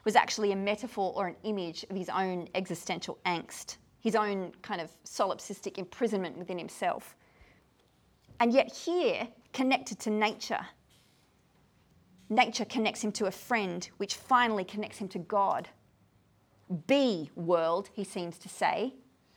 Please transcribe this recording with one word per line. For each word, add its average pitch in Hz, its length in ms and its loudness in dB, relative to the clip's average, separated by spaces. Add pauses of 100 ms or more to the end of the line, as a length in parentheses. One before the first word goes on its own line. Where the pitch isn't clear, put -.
was 214 120 6
actually - 360 4
a 190 40 0
metaphor 202 600 -2
or 196 120 0
an - 160 -10
image 190 400 -4
of 196 120 -6
his 180 140 -4
own 180 440 -2
existential 180 680 -4
angst, - 540 -6 (220)
his 214 140 0
own 202 460 0
kind 185 220 -6
of 160 80 -10 (140)
solipsistic - 720 -4
imprisonment 190 580 -2
within 180 220 -8
himself. - 580 -6 (1200)
And 233 120 6
yet - 200 6
here, 269 560 0 (240)
connected 262 480 0
to 220 100 -2
nature, 208 560 -2 (1700)
nature 220 320 4
connects 220 400 -2
him 208 80 0
to 208 140 -2
a 185 40 0
friend, 185 680 -2
which 202 160 -4
finally 226 500 4
connects 208 320 -8
him 196 120 -8
to 190 100 -8
God. 185 500 2 (1160)
"Be, 240 480 4
world," 170 580 2
he 202 120 -4
seems 175 340 -6
to - 100 -16
say. 202 460 0 (420)